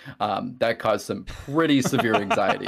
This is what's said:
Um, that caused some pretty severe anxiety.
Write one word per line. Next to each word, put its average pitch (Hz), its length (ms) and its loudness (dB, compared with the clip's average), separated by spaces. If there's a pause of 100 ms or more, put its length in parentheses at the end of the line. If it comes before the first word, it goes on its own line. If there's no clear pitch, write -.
(200)
Um, 101 380 -4
that 113 200 0
caused 107 280 0
some 101 180 -6
pretty 147 560 2
severe 117 340 2
anxiety. 98 540 0